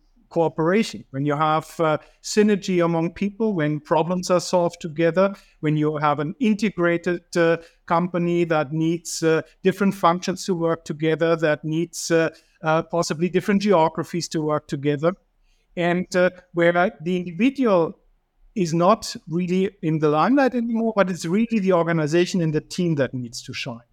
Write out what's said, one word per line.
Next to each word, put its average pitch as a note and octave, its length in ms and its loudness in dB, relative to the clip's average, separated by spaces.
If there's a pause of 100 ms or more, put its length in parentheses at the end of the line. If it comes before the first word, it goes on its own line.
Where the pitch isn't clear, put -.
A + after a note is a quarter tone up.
(280)
cooperation, E3+ 800 -2
when C3+ 160 -6
you D3 100 0
have, D#3 460 -2
uh, D#3 160 2 (260)
synergy G3+ 640 0
among E3+ 300 0
people, G3+ 400 -4
when D3+ 260 -2
problems F3 500 -2
are F3 100 4
solved E3+ 380 -2
together, E3 560 0 (260)
when D3+ 140 0
you D3+ 220 0
have D3 220 0
an D#3 200 -4
integrated, F3 840 0 (120)
uh, E3 220 4 (300)
company F3 580 0
that D#3 260 0
needs, D#3+ 520 -2
uh, D#3+ 180 2 (220)
different G3 320 2
functions F3+ 500 0
to F#3+ 100 -2
work E3 300 -2
together, D#3+ 500 0
that D#3 300 -2
needs, D#3+ 460 -6
uh, E3 180 2 (340)
uh, D#3+ 200 0
possibly E3+ 480 -2
different F#3+ 320 0
geographies E3+ 640 0
to D#3+ 140 -4
work D3+ 260 -4
together, D3 460 -2 (640)
and, F3 360 -2
uh, F3+ 140 4 (240)
where F3 480 2
the F3+ 160 -4
individual F#3 800 0 (600)
is E3+ 200 -2
not F#3+ 420 2 (120)
really F3+ 420 0 (120)
in D#3 160 0
the D3+ 100 2
limelight B3+ 460 2
anymore, A3+ 400 -2
but F#3+ 140 4
it's E3+ 160 -6
really A3 360 0
the F#3 120 2
organization E3+ 720 2
and D#3+ 100 0
the D3+ 80 0
team E3+ 360 -2
that C3 180 -2
needs A#2+ 260 -10
to A#2+ 140 -14
shine. A#2 380 -12